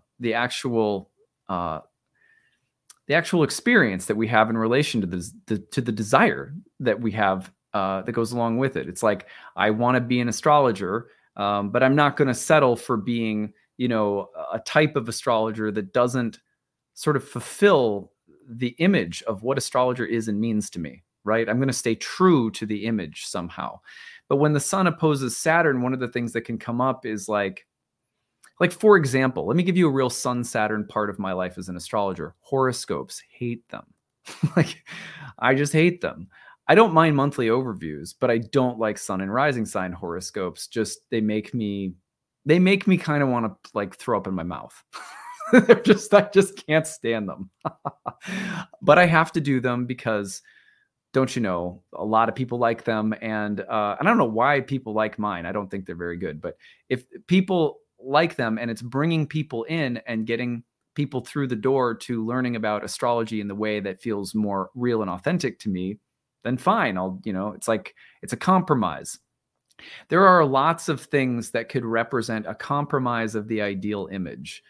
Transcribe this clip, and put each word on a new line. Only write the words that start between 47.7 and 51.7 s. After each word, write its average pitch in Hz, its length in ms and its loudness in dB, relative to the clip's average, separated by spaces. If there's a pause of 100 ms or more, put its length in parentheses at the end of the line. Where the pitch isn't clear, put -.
But 151 160 8
I 180 80 8
have 160 280 4
to 170 60 0
do 135 220 2
them 123 240 -2
because, 110 560 -4 (720)
don't 131 220 0
you 123 60 -2
know, 90 420 -4 (100)